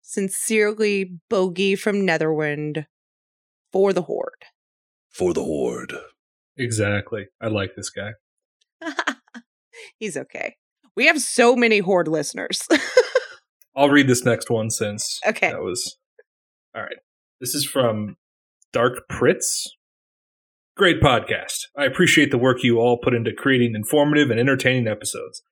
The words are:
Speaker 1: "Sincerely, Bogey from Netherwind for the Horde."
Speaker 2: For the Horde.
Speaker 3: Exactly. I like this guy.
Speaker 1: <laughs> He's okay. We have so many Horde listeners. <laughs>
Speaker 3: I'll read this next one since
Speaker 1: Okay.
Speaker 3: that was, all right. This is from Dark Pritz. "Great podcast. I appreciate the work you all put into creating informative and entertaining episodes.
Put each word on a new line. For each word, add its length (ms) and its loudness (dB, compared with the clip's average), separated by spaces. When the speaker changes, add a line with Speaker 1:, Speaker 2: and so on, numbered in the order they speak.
Speaker 1:
"Sincerely, 1160 -2
Bogey 460 0
from 260 -2
Netherwind 840 -2
for 220 2
the 100 0
Horde." 420 -8
Speaker 2:
For 240 -2
the 100 -2
Horde. 500 -6
Speaker 3:
Exactly. 680 -2
I 100 -6
like 260 -4
this 160 -12
guy. 220 -10
Speaker 1:
<laughs> 100 -10
He's 180 -8
okay. 380 -8
We 100 2
have 160 4
so 340 4
many 240 4
Horde 280 0
listeners. 600 -6
<laughs> 540 -20
Speaker 3:
I'll 140 4
read 180 6
this 180 2
next 240 0
one 220 0
since 540 -6
Speaker 1:
Okay. 260 -2
Speaker 3:
that 100 -8
was, 360 -8
all 60 -8
right. 160 -10
This 140 -8
is 100 -2
from 540 -2
Dark 380 0
Pritz. 560 0
"Great 240 2
podcast. 680 0
I 100 -2
appreciate 460 4
the 80 0
work 240 2
you 160 4
all 180 4
put 160 0
into 200 -2
creating 420 0
informative 560 2
and 80 0
entertaining 480 2
episodes. 640 -8